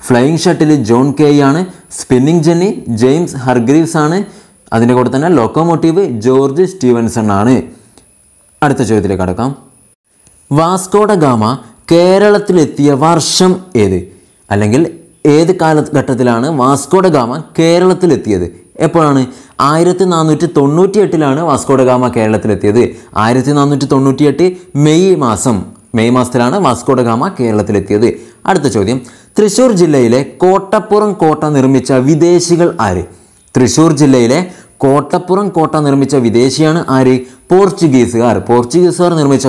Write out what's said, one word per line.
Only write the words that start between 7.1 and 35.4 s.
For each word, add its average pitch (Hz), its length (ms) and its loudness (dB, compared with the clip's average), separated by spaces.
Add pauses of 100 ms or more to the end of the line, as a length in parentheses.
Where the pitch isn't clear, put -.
ആണ്. 120 140 2 (1120)
അടുത്ത 139 240 0
ചോദ്യത്തിലേക്ക് 98 360 -2
കടക്കാം. 92 260 -4 (1080)
വാസ്കോ 185 500 0
ഡ 214 140 0
ഗാമ 120 200 2 (480)
കേരളത്തിലെത്തിയ 180 1000 2 (140)
വർഷം 170 480 0 (320)
ഏത്? 95 160 0 (540)
അല്ലെങ്കിൽ 107 280 0 (540)
ഏത് 165 160 2 (100)
കാലഘട്ടത്തിലാണ് 135 840 0 (140)
വാസ്കോ 139 440 0
ഡ 180 120 2
ഗാമ 120 140 -2 (280)
കേരളത്തിലെത്തിയത്? 165 880 0 (400)
എപ്പോഴാണ്? 147 340 0 (500)
ആയിരത്തി 180 420 0
നാനൂറ്റി 156 440 0
തൊണ്ണൂറ്റി 170 480 2
എട്ടിലാണ് 151 460 -2
വാസ്കോ 135 300 0
ഡ 127 100 2
ഗാമ 127 260 0
കേരളത്തിലെത്തിയത്. 107 640 0 (420)
ആയിരത്തി 127 340 0
നാനൂറ്റി 143 340 -2
തൊണ്ണൂറ്റിയെട്ട് 139 540 2 (400)
മെയ് 180 260 2 (120)
മാസം, 110 340 -2 (380)
മെയ് 113 200 0
മാസത്തിലാണ് 127 480 -2
വാസ്കോ 127 340 -2
ഡ 127 100 2
ഗാമ 117 140 -2 (160)
കേരളത്തിലെത്തിയത്. 107 720 0 (400)
അടുത്ത 160 180 0 (100)
ചോദ്യം, 208 200 -2 (400)
തൃശ്ശൂർ 214 340 2 (120)
ജില്ലയിലെ 131 380 2 (220)
കോട്ടപ്പുറം 196 720 0 (100)
കോട്ട 156 200 0 (140)
നിർമ്മിച്ച 131 340 0 (180)
വിദേശികൾ 170 600 2 (180)
ആര്? 90 180 -4 (500)
തൃശ്ശൂർ 151 360 2 (100)
ജില്ലയിലെ 131 400 2 (420)
കോട്ടപ്പുറം 180 720 -2